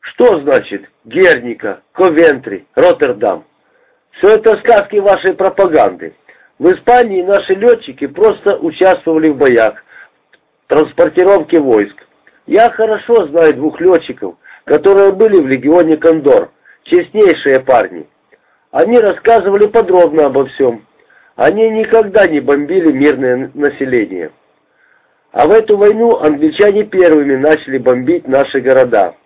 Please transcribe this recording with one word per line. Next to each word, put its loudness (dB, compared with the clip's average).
Что 2
значит -4
Герника, -2
Ковентри, 0
Роттердам? 0
Всё 2
это 2
сказки 0
вашей 0
пропаганды. -2
В 2
Испании 0
наши -2
лётчики -2
просто -2
участвовали -2
в -2
боях, 0
транспортировке 0
войск. 0
Я 2
хорошо -2
знаю 2
двух -8
лётчиков, -2
которые 2
были 2
в -2
легионе 0
Кондор, 0
честнейшие 0
парни. -2
Они 0
рассказывали 0
подробно 2
обо -2
всём. -6
Они 0
никогда 0
не -2
бомбили -2
мирное 0
н-, -8
население. -6
А 0
в 2
эту 2
войну 0
англичане -2
первыми 0
начали -2
бомбить -2
наши -2
города. 0